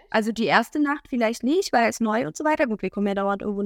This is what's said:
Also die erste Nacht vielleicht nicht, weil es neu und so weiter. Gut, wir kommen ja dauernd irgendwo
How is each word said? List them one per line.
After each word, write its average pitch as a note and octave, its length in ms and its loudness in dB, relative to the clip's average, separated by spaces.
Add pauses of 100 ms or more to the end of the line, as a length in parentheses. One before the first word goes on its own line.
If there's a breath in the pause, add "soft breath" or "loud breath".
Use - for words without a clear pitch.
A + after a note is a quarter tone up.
Also A3 220 0
die A3 140 -2
erste G#3 360 2
Nacht D4 260 -2
vielleicht A#3 360 -2
nicht, D#4+ 280 0
weil A#3 180 4
es - 100 -6
neu A3+ 260 0
und D#3 100 -8
so - 80 -8
weiter. D#4 220 2
Gut, A3 160 -4
wir F#3+ 80 -2
kommen G3+ 180 -4
ja G3 60 0
dauernd G3 300 -2
irgendwo G3+ 220 -4